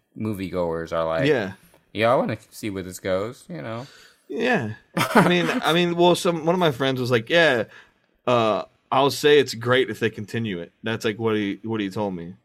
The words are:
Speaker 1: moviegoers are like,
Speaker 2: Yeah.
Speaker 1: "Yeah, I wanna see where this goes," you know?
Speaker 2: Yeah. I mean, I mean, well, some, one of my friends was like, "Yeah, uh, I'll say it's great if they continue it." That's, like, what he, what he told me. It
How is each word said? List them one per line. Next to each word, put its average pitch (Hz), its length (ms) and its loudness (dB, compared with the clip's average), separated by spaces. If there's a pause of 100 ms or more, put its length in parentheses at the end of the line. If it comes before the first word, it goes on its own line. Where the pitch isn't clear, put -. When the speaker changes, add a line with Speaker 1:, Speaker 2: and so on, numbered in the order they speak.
(180)
Speaker 1:
moviegoers 87 800 -4
are 82 100 0
like, 82 220 0
Speaker 2:
Yeah. 110 260 0 (400)
Speaker 1:
"Yeah, 110 200 2
I - 20 4
wanna 151 220 -2 (120)
see - 200 -10
where 95 140 -6
this 92 160 -12
goes," 101 500 -4
you 160 120 -12
know? 120 240 -10 (440)
Speaker 2:
Yeah. 143 440 -2 (220)
I 175 340 4
mean, 175 160 2 (160)
I 156 120 0
mean, 175 220 0
well, 175 200 6
some, 165 300 -2
one 170 100 2
of 185 40 0
my 165 120 2
friends 135 280 0
was 123 120 -2
like, 120 180 0
"Yeah, 151 360 4 (600)
uh, 110 380 2 (280)
I'll 135 200 4
say 147 260 6
it's 131 160 4
great 120 360 2
if 107 100 -8
they 113 100 0
continue 104 500 -6
it." 85 120 -12 (100)
That's, 110 240 -6
like, 110 140 -2
what 110 160 0
he, 101 280 -2
what 110 180 -4
he 98 80 -2
told 101 260 -4
me. 85 140 -10
It 92 160 -16